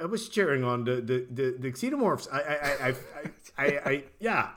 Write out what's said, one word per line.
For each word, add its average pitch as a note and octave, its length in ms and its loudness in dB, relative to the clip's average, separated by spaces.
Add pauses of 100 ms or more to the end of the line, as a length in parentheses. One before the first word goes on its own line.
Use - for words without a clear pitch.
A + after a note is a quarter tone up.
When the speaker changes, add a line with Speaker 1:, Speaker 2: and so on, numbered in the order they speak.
Speaker 1:
I - 20 -2
was G#3+ 240 -4
cheering C#3+ 340 2
on A#2+ 220 0
the, B2 160 2
the, B2+ 280 0
the, B2+ 300 -2
the B2+ 140 -4
xenomorphs. A#3 580 0
I, C3+ 80 0
I, D3 160 -2
I, C#3+ 320 0
I, B2+ 60 2 (640)
I, C#3 80 2
I, C#3+ 260 2
I, C#3+ 200 0
Speaker 2:
<laughs> - 80 -20
Speaker 1:
yeah, G3+ 380 2